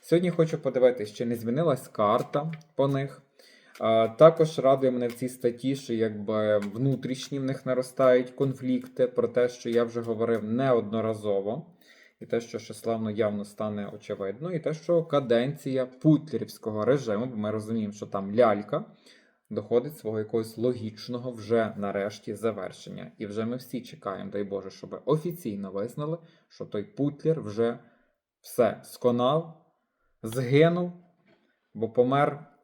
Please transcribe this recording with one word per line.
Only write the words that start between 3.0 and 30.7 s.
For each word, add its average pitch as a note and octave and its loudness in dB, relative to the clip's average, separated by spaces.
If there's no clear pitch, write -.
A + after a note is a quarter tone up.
А, A2+ 4
також D#3 6
радує C3 4
мене B2 -2
в A#2+ -4
цій B2+ -6
статті, B2+ -2
що A#2+ -6
якби G#2+ 0
внутрішні B2+ -2
в C3+ -4
них C3 -4
наростають B2+ 4
конфлікти, B2+ -2
про A#2 0
те, B2 2
що - -6
я A#2 4
вже A#2 -4
говорив A2+ 0
неодноразово, A2 0
і - -16
те, A#2 -2
що A#2 -10
ще G#2+ -12
славно A2 -4
явно G#2 0
стане G#2 -8
очевидно, G#2 -8
і E3 -4
те, D#3 -4
що E3 0
каденція C3 0
путлерівського A2+ 0
режиму, A2 0
бо B2+ -8
ми G#2+ -2
розуміємо, G#2+ -4
що - -12
там G2 -6
лялька, A2 2
доходить A#2 -2
свого A2 -4
якогось A2 -4
логічного A#2+ -4
вже A2 0
нарешті G2+ -4
завершення. F#2+ -8
І A2 -8
вже G#2 -6
ми A#2+ -4
всі B2+ -8
чекаємо, G2 -10
дай G2+ -4
Боже, F#2+ -8
щоб - -14
офіційно B2+ -4
визнали, D3 -6
що - -14
той G#2 -6
путлер C#3+ -2
вже A2 -2
все - 0
сконав, B2+ 0
згинув, C#3+ 4